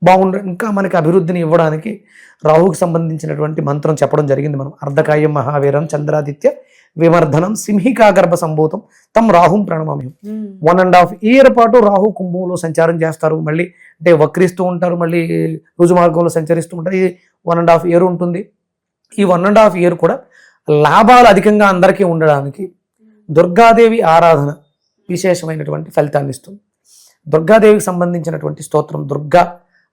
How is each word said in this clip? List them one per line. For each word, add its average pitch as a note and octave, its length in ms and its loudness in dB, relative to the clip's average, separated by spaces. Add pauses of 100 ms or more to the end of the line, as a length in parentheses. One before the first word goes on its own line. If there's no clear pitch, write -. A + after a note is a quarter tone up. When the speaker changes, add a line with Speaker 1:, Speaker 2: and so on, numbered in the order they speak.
Speaker 1:
బాగుండ-, F#3 340 2
ఇంకా G3+ 340 -8
మనకి F#3+ 260 -4
అభివృద్ధిని E3+ 440 0
ఇవ్వడానికి D#3+ 640 -2 (400)
రాహుకి D#3+ 340 2
సంబంధించినటువంటి D#3 840 -4
మంత్రం D3 320 -2
చెప్పడం D3 320 -2
జరిగింది C#3 300 -4
మనం. C#3 160 -10 (100)
"అర్ధకాయం D3+ 520 -2
మహావీరం C#3+ 640 -2
చంద్రాదిత్య D3 560 -4 (460)
విమర్ధనం E3 560 2
సింహికా G#3 540 0
గర్భ G3 260 2
సంభూతం D#3 480 -4 (340)
తం A3+ 140 2
రాహుం F3+ 340 4
ప్రణమామి." D#3 420 -8
Speaker 2:
మ్మ్. G3+ 520 -16 (100)
Speaker 1:
వన్ F3+ 120 2
అండ్ F3+ 160 2
హాఫ్ F3+ 260 2
ఇయర్ B3 340 4
పాటు A#3 220 4
రాహు G3+ 380 2
కుంభంలో F3+ 400 -6
సంచారం E3 460 -2
చేస్తారు. D#3+ 380 -4
మళ్ళీ D#3+ 240 -4
అంటే - 480 -4
వక్రిస్తూ F3 520 0
ఉంటారు, F3 320 -4
మళ్ళీ E3 600 -4
రుజు F3 380 0
మార్గంలో E3+ 340 2
సంచరిస్తూ E3 480 -4
ఉంటారు. F3+ 200 -6
ఈ F#3 180 -2 (320)
వన్ E3+ 120 -2
అండ్ E3+ 120 2
హాఫ్ E3 160 2
ఇయర్ E3+ 160 2
ఉంటుంది. F3 460 -4 (680)
ఈ G3+ 60 0
వన్ F3+ 220 0
అండ్ G#3 120 2
హాఫ్ G#3 180 4
ఇయర్ F3 180 0
కూడా E3+ 240 -2 (520)
లాభాలు G3+ 560 6
అధికంగా G#3 400 4
అందరికీ F#3 380 2
ఉండడానికి D#3 680 -2 (580)
దుర్గాదేవి A3+ 720 4
ఆరాధన D#3+ 540 2 (560)
విశేషమైనటువంటి D#3+ 800 -6
ఫలితాన్ని C#3+ 400 -2
ఇస్తుంది. F#3+ 300 -18 (680)
దుర్గాదేవికి G#3 560 2
సంబంధించినటువంటి E3 760 -6
స్తోత్రం, D3+ 460 -6
దుర్గా D3+ 520 -2 (320)